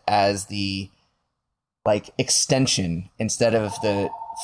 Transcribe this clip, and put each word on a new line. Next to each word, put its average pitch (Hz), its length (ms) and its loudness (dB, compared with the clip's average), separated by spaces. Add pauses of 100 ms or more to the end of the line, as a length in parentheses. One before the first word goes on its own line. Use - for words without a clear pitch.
as 101 380 2
the, 98 440 -4 (960)
like, 104 340 0
extension 98 1000 0
instead 113 380 0
of 107 260 0
the 101 280 0 (340)